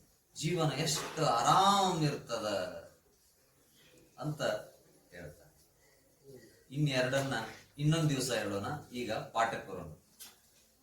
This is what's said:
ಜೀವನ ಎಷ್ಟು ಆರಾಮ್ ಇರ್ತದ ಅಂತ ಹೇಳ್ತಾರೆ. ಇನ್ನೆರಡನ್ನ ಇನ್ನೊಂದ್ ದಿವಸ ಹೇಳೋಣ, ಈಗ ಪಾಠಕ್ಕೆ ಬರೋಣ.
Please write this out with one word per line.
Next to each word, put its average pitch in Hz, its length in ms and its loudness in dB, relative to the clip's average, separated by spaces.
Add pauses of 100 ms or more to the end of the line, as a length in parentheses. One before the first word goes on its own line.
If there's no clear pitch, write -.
(420)
ಜೀವನ 160 300 2
ಎಷ್ಟು - 540 -2
ಆರಾಮ್ 185 800 6
ಇರ್ತದ 117 420 -2 (1700)
ಅಂತ 147 220 -6 (720)
ಹೇಳ್ತಾರೆ. 80 420 -18 (1200)
ಇನ್ನೆರಡನ್ನ 135 640 2 (440)
ಇನ್ನೊಂದ್ 151 320 2
ದಿವಸ 127 220 -2
ಹೇಳೋಣ, 110 640 -4
ಈಗ 113 180 -4
ಪಾಠಕ್ಕೆ 110 600 -2
ಬರೋಣ. 82 200 -10 (920)